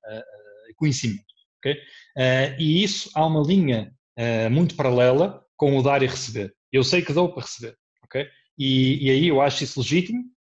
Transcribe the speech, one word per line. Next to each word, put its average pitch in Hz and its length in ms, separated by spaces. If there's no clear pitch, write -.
eh, 107 100
eh, 107 580
conhecimento, 127 500
ok? 143 180
Eh, 131 400
e 160 260
isso - 300
há 156 140
uma 156 140
linha, 143 520
eh, 113 320
muito 156 260
paralela 131 680
com 139 220
o 127 60
dar 139 180
e 131 60
receber. 110 440
Eu 131 120
sei 175 200
que 147 100
dou 175 180
para 135 120
receber, - 340
ok? 135 240
E, 135 480
e 135 60
aí 147 160
eu 139 120
acho 139 240
isso 135 160
legítimo 180 440